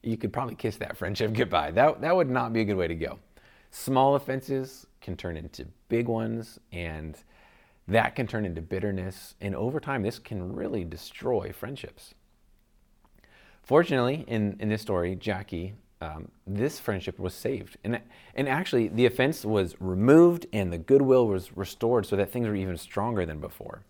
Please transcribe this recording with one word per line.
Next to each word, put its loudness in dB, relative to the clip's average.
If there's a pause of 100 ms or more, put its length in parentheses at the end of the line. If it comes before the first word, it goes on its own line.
you -2
could -4
probably -4
kiss -6
that -8
friendship -2
goodbye. 0
That, 4
that 2
would 2
not 0
be 2
a 4
good 0
way 0
to -2
go. -6 (520)
Small 2
offenses -4 (160)
can -8
turn -8
into -12 (220)
big 0
ones, -4 (140)
and -8 (680)
that 2
can -2
turn -4
into -6
bitterness. -6
And -4
over -2
time, -4
this -2
can -8
really -4
destroy -6
friendships. -14 (1500)
Fortunately, 4
in, 0
in -2
this 0
story, -2
Jackie, -6 (260)
um, -10 (180)
this -2
friendship -6
was -6
saved. -8
And, -4 (340)
and -2
actually, 0
the 4
offense 2
was 2
removed 6
and 0
the -4
goodwill 6
was -2
restored 0
so -2
that 2
things -2
were 0
even -2
stronger -2
than -8
before. -12